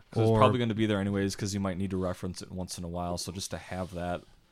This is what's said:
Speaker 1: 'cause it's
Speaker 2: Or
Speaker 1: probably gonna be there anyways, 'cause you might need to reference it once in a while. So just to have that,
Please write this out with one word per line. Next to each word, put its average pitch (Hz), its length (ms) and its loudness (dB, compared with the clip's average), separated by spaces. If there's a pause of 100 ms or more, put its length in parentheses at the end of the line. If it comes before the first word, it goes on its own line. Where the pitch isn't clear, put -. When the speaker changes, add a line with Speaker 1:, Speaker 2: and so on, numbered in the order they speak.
(120)
Speaker 1:
'cause 110 100 2
it's 110 80 6
Speaker 2:
Or 113 80 6
Speaker 1:
probably 120 220 6
gonna 117 160 2
be 110 100 2
there 104 140 4
anyways, 98 360 2
'cause 98 180 -4
you 104 60 0
might 95 180 0
need 95 140 -2
to 95 60 0
reference 90 440 -4
it - 100 -14
once 90 260 -8
in 90 60 -8
a 85 60 -6
while. 87 280 -4
So 90 140 -6
just 92 200 -6
to 85 60 -6
have 90 360 -8
that, 87 300 -4 (280)